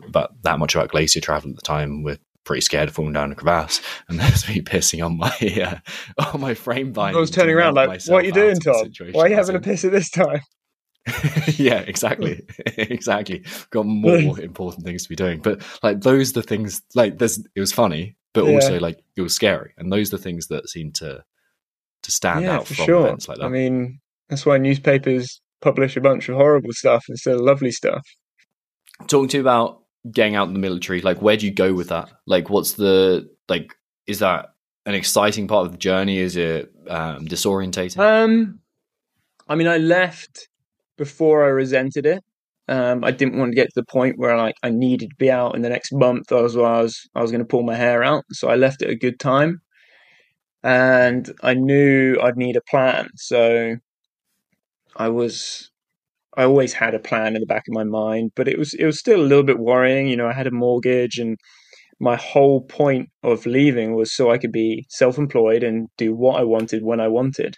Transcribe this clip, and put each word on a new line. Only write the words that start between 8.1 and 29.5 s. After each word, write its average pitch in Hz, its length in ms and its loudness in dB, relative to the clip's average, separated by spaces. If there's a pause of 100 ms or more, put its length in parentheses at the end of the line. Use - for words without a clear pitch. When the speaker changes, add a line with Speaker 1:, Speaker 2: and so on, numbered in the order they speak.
Speaker 2:
"What 180 120 6
are - 20 -2
you 190 60 -4
Speaker 1:
out - 20 -2
Speaker 2:
doing, 208 220 6
Speaker 1:
of 156 80 -4
the 147 80 4
Speaker 2:
Tom? 110 140 2
Speaker 1:
situation 90 280 -14
Speaker 2:
Why 156 80 4
are 175 60 6
you 208 80 2
Speaker 1:
I - 20 2
was 185 100 2
Speaker 2:
having 190 60 -2
a 185 40 0
Speaker 1:
in. - 40 -8
Speaker 2:
piss 190 220 -4
at 185 80 0
this 196 180 0
time?" 147 300 0 (680)
Speaker 1:
<laughs> 156 500 -2
Yeah, 123 240 2
exactly. 120 720 -6
<laughs> - 240 -10
Exactly. 107 680 -4 (260)
Got 107 160 -2
more 131 540 2
Speaker 2:
<laughs> 85 100 -12
Speaker 1:
important 87 340 -12
things 87 200 -10
to - 40 -20
be 82 80 -12
doing. 87 240 -4
But, 101 220 -2 (200)
like, 101 180 0
those 131 300 4
are 117 100 -4
the - 20 -4
things, 107 400 -6 (140)
like, 101 220 2
there's, 113 200 0 (160)
it 98 60 -6
was 98 120 -2
funny, 95 440 -2 (180)
but 104 120 4
Speaker 2:
Yeah. 147 80 6
Speaker 1:
also, 135 260 2
like, 82 180 -4 (180)
it 95 60 -4
was 85 120 -4
scary. 95 440 -2
And 90 140 -6
those 104 200 -2
are 98 40 -6
the - 60 -8
things 85 260 -10
that - 200 -8
seem 78 260 -12
to, 71 280 -10 (800)
to - 80 -10
stand 85 360 -2
Speaker 2:
Yeah, 76 100 -2
Speaker 1:
out - 100 -6
Speaker 2:
for - 80 -12
Speaker 1:
from 80 120 -2
Speaker 2:
sure. 165 200 4
Speaker 1:
events - 220 -4
like 117 100 -12
that. 139 60 -8
Speaker 2:
I - 40 -6
mean, 127 520 -4 (280)
that's 143 180 -4
why 143 120 4
newspapers 135 800 0 (200)
publish 135 360 0
a 127 40 -4
bunch 131 280 2
of 127 80 -4
horrible 139 360 4
stuff 120 360 2
instead 127 260 -2
of 123 80 0
lovely 135 300 2
stuff. - 340 -4 (1000)
Speaker 1:
Talking 139 200 4
to 139 100 -2
you - 40 0
about 120 400 2 (280)